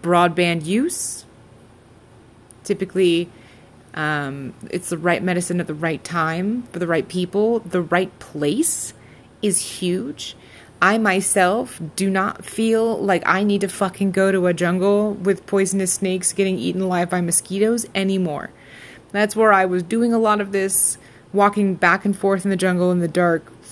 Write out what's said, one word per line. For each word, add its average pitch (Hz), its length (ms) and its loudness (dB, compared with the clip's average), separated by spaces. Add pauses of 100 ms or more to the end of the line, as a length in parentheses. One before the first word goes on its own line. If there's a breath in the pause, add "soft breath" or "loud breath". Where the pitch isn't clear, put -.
broadband 175 640 2
use, 247 600 -2 (1400)
typically, 180 680 0 (640 loud breath)
um, 143 600 -6 (160)
it's - 200 -8
the 170 80 -4
right 170 240 0
medicine 175 380 0
at 175 80 -4
the 156 60 -6
right 160 300 -4
time 175 600 -4
for - 160 -12
the 175 80 -2
right 165 200 0
people. 202 520 0
The 185 220 -2
right 180 380 -2
place 160 760 -2 (480 loud breath)
is - 380 -2
huge. 196 560 -6 (460 loud breath)
I 196 160 4
myself 196 840 2 (160)
do 196 140 0
not 190 340 -2
feel 226 540 0
like 196 280 2
I 190 180 2
need 202 180 2
to 202 60 0
fucking 190 440 -2
go 190 200 2
to 185 160 2
a 175 60 2
jungle 196 600 2
with 190 320 -2
poisonous 190 480 0
snakes 185 400 -2
getting 190 240 0
eaten 175 240 -2
alive 180 280 0
by 180 120 0
mosquitoes 196 720 0
anymore. 190 560 -2 (600 loud breath)
That's 208 240 0
where 214 180 6
I 190 120 4
was 180 180 -2
doing 226 300 0
a 233 40 2
lot 214 240 2
of 196 100 -8
this, 190 460 0 (360 loud breath)
walking 202 420 4
back 185 300 2
and 202 120 0
forth 196 280 0
in 202 40 0
the 190 80 0
jungle 180 340 2
in 180 80 2
the 175 80 0
dark, 170 440 0 (200)